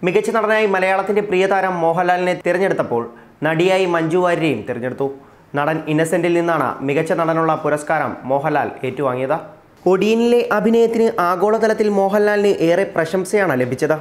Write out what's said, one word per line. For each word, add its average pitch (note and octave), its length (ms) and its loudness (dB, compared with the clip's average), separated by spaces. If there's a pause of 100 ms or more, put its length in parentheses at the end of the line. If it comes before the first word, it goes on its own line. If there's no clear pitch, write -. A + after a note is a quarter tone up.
മികച്ച F#3 300 2
നടനായി G#3+ 380 2
മലയാളത്തിന്റെ F#3+ 540 0
പ്രിയതാരം F#3+ 560 0
മോഹൻലാലിനെ F3+ 500 2 (120)
തിരഞ്ഞെടുത്തപ്പോൾ F3 580 0 (420)
നടിയായി F#3 480 2
മഞ്ജു E3 300 0
വാര്യരെയും D#3+ 440 0
തിരഞ്ഞെടുത്തു. B2 400 -4 (500)
നടൻ D3+ 200 0 (140)
ഇന്നസെന്റിൽ E3 460 0
നിന്നാണ് E3 300 0 (200)
മികച്ച D#3+ 320 -2
നടനുള്ള E3 340 0 (100)
പുരസ്കാരം D3+ 480 -2 (200)
മോഹൻലാൽ C#3 380 -2 (180)
ഏറ്റുവാങ്ങിയത്. C3 500 -2 (540)
ഒടിയനിലെ A3+ 500 2 (160)
അഭിനയത്തിന് A3+ 500 2 (220)
ആഗോളതലത്തിൽ G#3+ 580 2 (120)
മോഹൻലാലിന് G3+ 520 2 (160)
ഏറെ F3 180 2 (120)
പ്രശംസയാണ് F3+ 640 0
ലഭിച്ചത്. C3 400 0